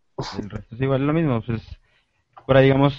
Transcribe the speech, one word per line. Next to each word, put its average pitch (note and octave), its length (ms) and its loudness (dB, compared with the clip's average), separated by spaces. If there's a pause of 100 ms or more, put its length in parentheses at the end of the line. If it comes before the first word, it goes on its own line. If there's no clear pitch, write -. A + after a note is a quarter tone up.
(380)
El G#2 100 -10
resto G#2+ 280 -14
es A#2 40 -10
igual C3+ 240 -2
lo D3 80 -2
mismo, D3 320 -2
pues, A2+ 160 -6 (840)
por C3+ 100 4
ahí, C3+ 80 8
digamos, C#3 340 4